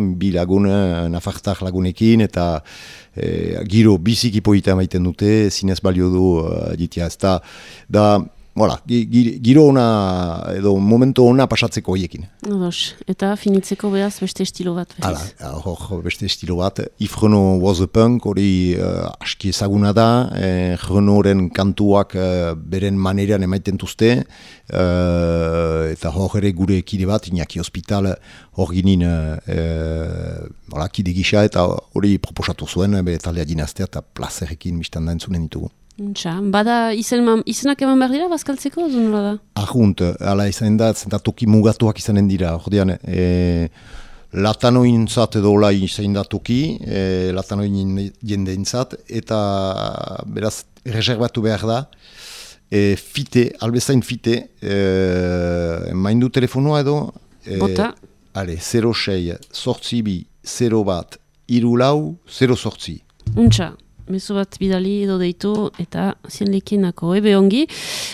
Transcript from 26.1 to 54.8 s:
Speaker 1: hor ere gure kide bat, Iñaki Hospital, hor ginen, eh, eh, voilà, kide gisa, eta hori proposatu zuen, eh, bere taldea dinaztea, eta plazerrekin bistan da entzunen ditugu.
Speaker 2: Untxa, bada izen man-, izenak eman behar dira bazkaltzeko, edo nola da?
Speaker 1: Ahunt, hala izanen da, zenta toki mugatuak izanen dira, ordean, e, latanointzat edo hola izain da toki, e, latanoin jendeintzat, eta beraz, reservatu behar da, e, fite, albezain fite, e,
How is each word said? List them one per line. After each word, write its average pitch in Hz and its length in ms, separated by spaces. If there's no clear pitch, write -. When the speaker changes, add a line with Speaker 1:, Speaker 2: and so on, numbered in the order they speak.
Speaker 1:
hor 95 240
ere 98 160
gure 92 260
kide 95 300
bat, 107 160
Iñaki 85 320
Hospital, 95 540
hor 90 160
ginen, 92 320
eh, 80 440
eh, 80 1000
voilà, 78 180
kide 90 240
gisa, 95 320
eta 92 240
hori 92 520
proposatu - 480
zuen, 98 280
eh, 95 60
bere 87 180
taldea 85 240
dinaztea, 78 480
eta 78 100
plazerrekin - 760
bistan 82 260
da 82 60
entzunen 85 320
ditugu. 80 280
Speaker 2:
Untxa, 202 380
bada 226 400
izen 233 320
man-, 226 240
izenak 269 380
eman 262 160
behar 254 100
dira 302 160
bazkaltzeko, 311 600
edo 254 100
nola 214 240
da? 202 120
Speaker 1:
Ahunt, 104 400
hala 101 320
izanen 107 300
da, 113 100
zenta 101 320
toki - 240
mugatuak 107 540
izanen 101 260
dira, 92 320
ordean, 95 400
e, 90 720
latanointzat 113 1040
edo 101 160
hola 104 160
izain 101 460
da 98 100
toki, 113 320
e, 92 520
latanoin 98 720
jendeintzat, 101 800
eta 110 160
beraz, 107 300
reservatu 113 500
behar 104 160
da, 113 160
e, 101 160
fite, - 480
albezain 120 400
fite, 117 320
e, 98 160